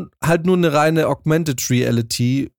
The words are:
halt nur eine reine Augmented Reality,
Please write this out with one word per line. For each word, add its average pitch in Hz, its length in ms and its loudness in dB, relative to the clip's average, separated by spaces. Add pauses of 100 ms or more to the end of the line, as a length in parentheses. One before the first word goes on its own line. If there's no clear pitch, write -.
(240)
halt 165 220 2
nur 185 120 2
eine 170 160 2
reine 156 340 2
Augmented 156 640 -2
Reality, 123 880 -2